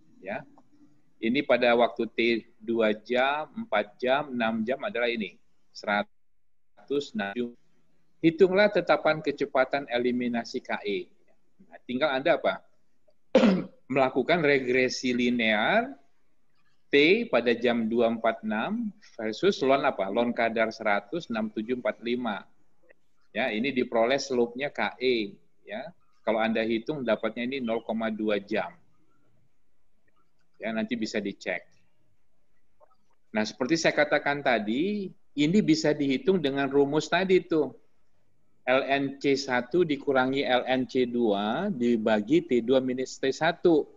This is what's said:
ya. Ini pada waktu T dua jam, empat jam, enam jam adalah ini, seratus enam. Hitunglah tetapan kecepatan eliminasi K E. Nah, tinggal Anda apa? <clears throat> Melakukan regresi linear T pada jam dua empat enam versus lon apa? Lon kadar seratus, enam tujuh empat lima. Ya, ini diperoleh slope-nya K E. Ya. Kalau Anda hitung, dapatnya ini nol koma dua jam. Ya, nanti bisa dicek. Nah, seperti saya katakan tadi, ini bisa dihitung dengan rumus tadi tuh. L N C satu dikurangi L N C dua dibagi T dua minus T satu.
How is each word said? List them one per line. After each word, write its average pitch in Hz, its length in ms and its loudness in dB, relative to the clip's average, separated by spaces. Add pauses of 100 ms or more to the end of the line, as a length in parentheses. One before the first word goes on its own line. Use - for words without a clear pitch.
(200)
ya. 113 240 -10 (720)
Ini 120 320 0
pada 123 240 4
waktu 117 400 2
T - 60 -4 (420)
dua 110 320 2
jam, 131 640 -2
empat 110 400 -2
jam, 135 320 0
enam 117 320 -2
jam 120 240 -2
adalah 113 240 -2
ini, 110 320 -6 (320)
seratus - 1400 -6
enam. 120 400 -6 (640)
Hitunglah 185 480 4
tetapan 165 560 2
kecepatan 139 640 0
eliminasi 123 720 -2
K 110 240 -6
E. 95 240 -4 (640)
Nah, - 160 -20
tinggal 135 240 -2
Anda 143 240 2
apa? 95 240 -2 (720)
<clears throat> - 560 2
Melakukan 139 560 0
regresi 127 720 0
linear 123 720 2 (1040)
T 170 400 4
pada 120 240 2
jam 117 320 0
dua 117 240 2
empat 113 320 -2
enam 180 480 -4 (240)
versus 110 480 -2
lon 139 240 2
apa? 98 240 -4
Lon 117 240 0
kadar 113 320 0
seratus, 107 640 -4
enam 110 160 -4
tujuh 113 320 -6
empat 107 240 -4
lima. 117 400 -4 (880)
Ya, 120 160 -2
ini 117 240 -2
diperoleh 123 480 0
slope-nya 123 480 -2
K 107 320 -4
E. 117 320 -2 (320)
Ya. 131 320 -12 (260)
Kalau 110 160 -2
Anda 113 240 0
hitung, 117 400 -4
dapatnya 113 480 -4
ini 139 80 -6
nol 117 240 -4
koma 113 240 -4
dua 107 320 -2
jam. 98 320 -4 (1800)
Ya, 107 160 -8
nanti 110 240 -4
bisa 110 240 -4
dicek. 98 480 -6 (1700)
Nah, 107 80 0
seperti 123 320 -2
saya 165 160 2
katakan 147 480 0
tadi, 139 720 -2 (240)
ini 151 240 2
bisa 156 320 2
dihitung 147 480 0
dengan 139 320 -2
rumus 143 400 2
tadi 180 320 2
tuh. 156 320 -2 (880)
L 131 240 2
N 139 320 -2
C 139 160 2
satu 131 480 0
dikurangi 135 640 0
L 123 160 2
N 127 240 -2
C 123 240 0
dua 117 640 0
dibagi 117 720 2
T 120 160 2
dua 131 160 2
minus 127 400 -4
T 135 160 -2
satu. 165 640 2